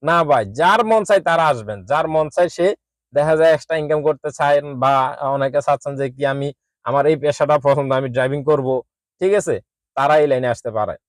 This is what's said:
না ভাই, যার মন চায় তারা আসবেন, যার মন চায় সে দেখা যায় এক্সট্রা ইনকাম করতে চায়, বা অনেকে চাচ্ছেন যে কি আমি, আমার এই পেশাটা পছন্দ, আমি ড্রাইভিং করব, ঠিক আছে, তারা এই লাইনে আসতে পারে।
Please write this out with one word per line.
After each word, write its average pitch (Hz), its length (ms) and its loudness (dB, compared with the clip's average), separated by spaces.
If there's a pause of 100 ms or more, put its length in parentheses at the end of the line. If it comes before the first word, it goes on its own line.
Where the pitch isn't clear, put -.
না 165 200 2
ভাই, 139 220 2
যার 175 400 2
মন 220 180 2
চায় 196 160 2
তারা 165 280 0
আসবেন, 107 380 -4
যার 151 220 -2
মন 156 220 0
চায় 175 200 0
সে 180 260 0 (380)
দেখা 151 240 2
যায় 160 160 6
এক্সট্রা 160 240 -4
ইনকাম 151 240 -2
করতে 147 300 -2
চায়, 143 300 0 (140)
বা 135 460 0
অনেকে 139 400 -2
চাচ্ছেন 143 340 -4
যে 139 140 -4
কি 131 160 -6
আমি, 139 280 -4 (300)
আমার 139 220 0
এই 156 100 2
পেশাটা 147 420 0
পছন্দ, 139 360 0
আমি 135 160 -2
ড্রাইভিং 131 340 -2
করব, 131 380 0 (380)
ঠিক 190 140 0
আছে, 175 220 -2 (400)
তারা 151 220 2
এই 151 100 4
লাইনে 131 200 0
আসতে 120 240 -4
পারে। 104 240 -4 (140)